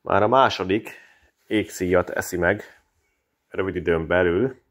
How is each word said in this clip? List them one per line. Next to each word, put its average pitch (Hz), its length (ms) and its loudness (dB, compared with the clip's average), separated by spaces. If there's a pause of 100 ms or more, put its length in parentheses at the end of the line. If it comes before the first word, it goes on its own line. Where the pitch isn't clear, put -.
Már 92 220 2
a 110 60 2
második 110 640 2 (560)
égszíjat 92 640 0
eszi - 260 -6
meg 90 460 -2 (680)
rövid 95 280 -4
időn 82 300 0
belül. 90 640 0